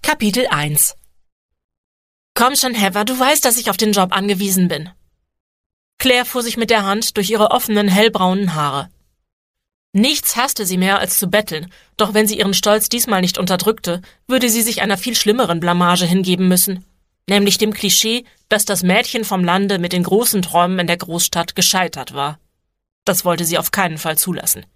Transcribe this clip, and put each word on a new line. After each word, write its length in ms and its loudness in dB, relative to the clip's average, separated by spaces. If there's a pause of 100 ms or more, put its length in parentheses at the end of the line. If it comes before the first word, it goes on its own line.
Kapitel 440 0
eins. 480 -2 (1400)
„Komm 220 2
schon, 180 -2
Heather, 300 0
du 140 -4
weißt, 260 2
dass 120 2
ich 140 -4
auf 60 -2
den 160 0
Job 200 2
angewiesen 560 0
bin.“ 220 -6 (1080)
Claire 280 2
fuhr 160 -6
sich 140 -6
mit 120 -2
der 160 4
Hand 320 -2
durch 140 -2
ihre 200 4
offenen, 380 2
hellbraunen 680 2
Haare. 360 -2 (1040)
Nichts 440 2
hasste 300 -2
sie 100 -2
mehr, 220 2
als 200 -2
zu 100 -2
betteln, 440 -4 (240)
doch 180 0
wenn 140 4
sie 100 -4
ihren 160 0
Stolz 360 2
diesmal 320 0
nicht 160 -2
unterdrückte, 640 -2 (240)
würde 240 2
sie 120 0
sich 200 -2
einer 160 -2
viel 180 -4
schlimmeren 420 2
Blamage 460 2
hingeben 440 2
müssen, 360 0 (420)
nämlich 300 2
dem 160 0
Klischee, 520 0 (240)
dass 160 2
das 180 -2
Mädchen 420 0
vom 180 -2
Lande 360 0
mit 140 -2
den 100 0
großen 400 0
Träumen 380 2
in 60 -2
der 120 -2
Großstadt 580 -4
gescheitert 560 -2
war. 260 -6 (680)
Das 200 -2
wollte 220 0
sie 120 0
auf 120 -4
keinen 280 -2
Fall 200 -4
zulassen. 580 -4